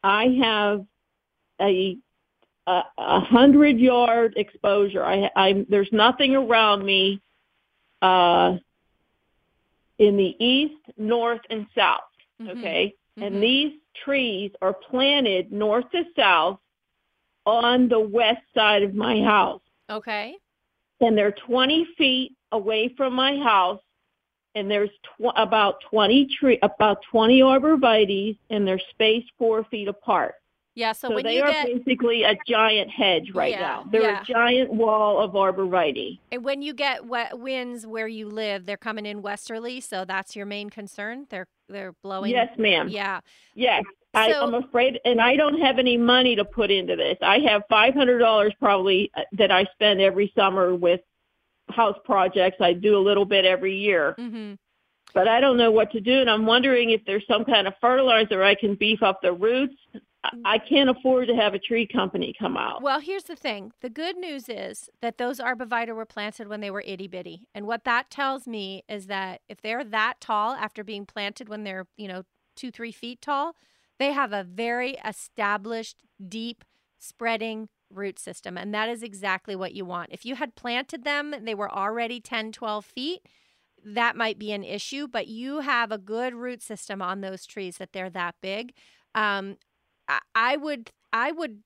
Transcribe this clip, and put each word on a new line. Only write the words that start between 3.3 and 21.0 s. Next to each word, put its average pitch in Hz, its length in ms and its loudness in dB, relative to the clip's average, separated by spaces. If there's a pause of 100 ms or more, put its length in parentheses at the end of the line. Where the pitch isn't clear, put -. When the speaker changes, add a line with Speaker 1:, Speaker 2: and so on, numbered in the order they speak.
Speaker 1:
yard 240 600 4
exposure. 202 640 0
I, 196 320 0
I'm, 196 340 4
there's 196 220 2
nothing 247 460 4
around 220 480 4
me, 196 360 0 (800)
uh, 180 540 6 (1400)
in 208 160 8
the 190 240 2
east, 269 420 0 (160)
north, 226 520 -2
and 220 160 -8 (100)
south. 190 240 2 (420)
Speaker 2:
Mm-hmm. 214 180 -12
Speaker 1:
Okay. 190 360 -4 (220)
Speaker 2:
Mm-hmm. 208 60 -10
Speaker 1:
And 202 200 -2
these 285 300 2 (320)
trees 220 460 -2 (100)
are 190 120 0
planted 254 760 0
north 214 400 0
to 349 120 -2 (120)
south 190 440 2 (840)
on 240 440 4
the 226 100 4
west 220 440 2 (100)
side 208 300 4
of 196 100 -2
my 220 280 0
house. 208 400 4 (280)
Speaker 2:
Okay. 214 460 -8 (680)